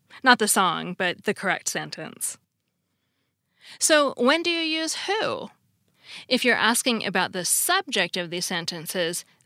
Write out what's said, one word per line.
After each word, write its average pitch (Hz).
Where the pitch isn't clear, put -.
Not 247
the 214
song, 175
but 175
the 208
correct -
sentence. -
So 294
when 277
do 339
you 330
use 320
who? 370
If 254
you're 240
asking 233
about 185
the 180
subject 262
of 175
these 175
sentences, 170